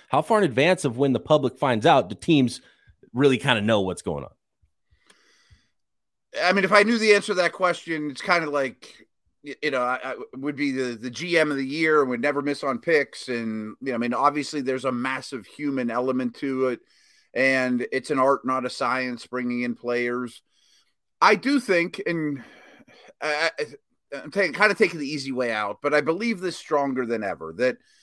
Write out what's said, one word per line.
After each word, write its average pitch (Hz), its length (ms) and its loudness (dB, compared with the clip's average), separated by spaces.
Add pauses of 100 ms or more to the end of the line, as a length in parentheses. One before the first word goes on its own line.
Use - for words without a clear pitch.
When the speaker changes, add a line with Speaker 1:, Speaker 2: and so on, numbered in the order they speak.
Speaker 1:
How 139 120 2
far 220 160 2
in 208 80 4
advance 151 400 2
of 120 120 -2
when 135 140 2
the 120 80 2
public 135 380 2
finds 123 280 0
out 151 220 6
do 104 80 -10
teams 139 460 2 (500)
really 131 280 4
kinda 127 220 6
know 107 200 4
what's 92 220 -4
going 73 200 -4
on?" - 80 -14 (2000)
Speaker 2:
I 180 120 2
mean, 196 100 2
if 185 80 0
I 202 120 8
knew 226 140 2
the 214 180 6
answer 208 180 0
to 180 80 0
that 170 100 2
question, 165 600 -2
it's 127 100 -12
kinda 170 280 0
like, 135 580 -6 (360)
y-, 143 180 -12
you 147 100 -2
know, 131 100 0
I, 123 200 -2
I 131 140 -8 (220)
would 143 180 -6
be 143 160 -2
the, 127 240 -4
the 117 140 -10
G 165 280 -2
M 151 140 4
of 139 60 -2
the 135 80 -4
year 156 340 2
and 135 100 2
would 120 120 -4
never 139 200 0
miss 143 220 -4
on 131 160 -2
picks. 147 480 0
And, 110 540 -6
you 135 80 -6
know, 123 60 -2
I - 20 -2
mean, 120 160 -2
obviously 143 480 0
there's 131 240 -4
a 131 80 0
massive 127 520 -6
human 135 460 -4
element 127 440 -2
to 131 320 -2
it, 120 140 -4 (520)
and 127 580 0
it's 131 200 -4
an 135 80 0
art, 135 260 2
not 131 200 -2
a 127 40 -4
science, 127 560 -4
bringing 123 360 -4
in 123 140 -4
players. 120 680 -4 (760)
I 202 160 6
do 269 240 0
think, 175 460 -2
and 151 380 -4 (800)
I, 151 280 0 (100)
I, 151 60 -2 (520)
I'm 147 120 -14
ta-, 196 120 -2
kinda 190 340 2
taking 175 240 2
the 139 100 -6
easy 135 220 -6
way 123 200 -2
out, 107 300 -4
but 147 140 0
I 151 60 6
believe 185 400 -2
this 180 160 -6
stronger 139 500 -2
than 113 160 -2
ever, 82 340 -6
that 123 200 0 (260)